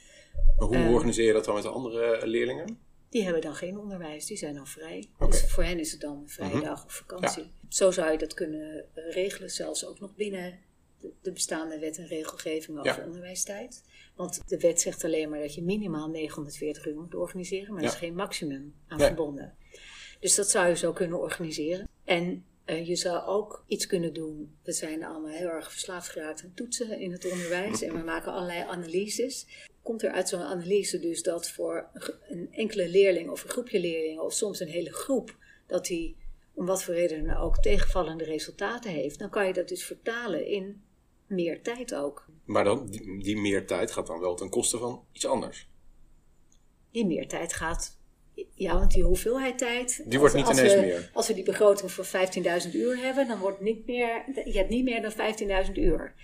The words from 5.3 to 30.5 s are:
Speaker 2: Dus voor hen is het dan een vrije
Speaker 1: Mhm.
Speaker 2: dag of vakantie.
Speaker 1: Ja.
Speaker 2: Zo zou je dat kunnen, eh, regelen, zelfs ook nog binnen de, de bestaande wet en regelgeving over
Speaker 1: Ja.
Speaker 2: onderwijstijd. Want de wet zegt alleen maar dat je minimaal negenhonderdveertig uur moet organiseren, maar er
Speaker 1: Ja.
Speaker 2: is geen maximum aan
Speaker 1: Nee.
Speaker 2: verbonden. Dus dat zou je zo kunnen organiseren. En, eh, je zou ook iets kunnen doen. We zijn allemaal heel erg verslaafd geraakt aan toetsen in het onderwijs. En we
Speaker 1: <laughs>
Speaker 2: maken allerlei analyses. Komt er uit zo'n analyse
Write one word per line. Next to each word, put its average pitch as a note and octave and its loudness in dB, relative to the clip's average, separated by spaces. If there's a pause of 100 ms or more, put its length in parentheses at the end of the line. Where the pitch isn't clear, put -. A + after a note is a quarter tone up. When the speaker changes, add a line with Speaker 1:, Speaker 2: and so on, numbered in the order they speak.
Speaker 2:
Dus - 10
voor F3+ 6
hen F3 2
is D3+ -2
het - -10
dan D3 -8
een D3 -16
vrije - -4
Speaker 1:
Mhm. D3+ 0
Speaker 2:
dag D3+ -8
of - -16
vakantie. - -6
Speaker 1:
Ja. - -16 (200)
Speaker 2:
Zo F#3+ 4
zou F3 0
je D#3+ 2
dat D#3 -4
kunnen, D#3 -8
eh, D#3+ -12
regelen, F#3 -4
zelfs D#3 -6
ook - -14
nog G3 -14
binnen F#3 -6 (400)
de, F#3+ -14 (100)
de F#3 -6
bestaande D#3+ -6
wet D#3 -6
en E3+ -14
regelgeving D#3 -8
over C3+ -2
Speaker 1:
Ja. - -12
Speaker 2:
onderwijstijd. F#3 -10 (320)
Want F3+ -8
de F#3 -2
wet E3 4
zegt - -4
alleen D#3+ -2
maar D3+ -8
dat D3 -8
je F3 -8
minimaal F3 -2
negenhonderdveertig D3+ -8
uur D3+ -6
moet E3+ -12
organiseren, F3+ -6
maar G3 -8
er A#2 0
Speaker 1:
Ja. A#2 0
Speaker 2:
is - -10
geen E3+ -8
maximum D3 -8 (140)
aan D#3+ -10
Speaker 1:
Nee. D3 6
Speaker 2:
verbonden. D3 -2 (640)
Dus F3+ 2
dat G3+ 0
zou F#3 4
je F3 4
zo E3+ -2
kunnen F3 -2
organiseren. D#3+ -4 (160)
En, F3+ -2 (200)
eh, E3 -6
je F3 -2
zou E3+ -2
ook G#3 -4
iets G#3 -4
kunnen E3+ -2
doen. D3+ -10
We - -8
zijn D#3+ -6
allemaal D#3 -10
heel E3+ -6
erg D#3+ -8
verslaafd - -10
geraakt D#3 -10
aan F3+ -20
toetsen A#3+ -8
in F#3 -8
het F3+ -8
onderwijs. F3+ -4
En E3 -6
we E3 -6
Speaker 1:
<laughs> E3 -4
Speaker 2:
maken E3 -6
allerlei F3 -6
analyses. F#3+ -6 (340)
Komt A3+ -6
er G#3+ 0
uit F#3 -2
zo'n F#3 -4
analyse F#3 -2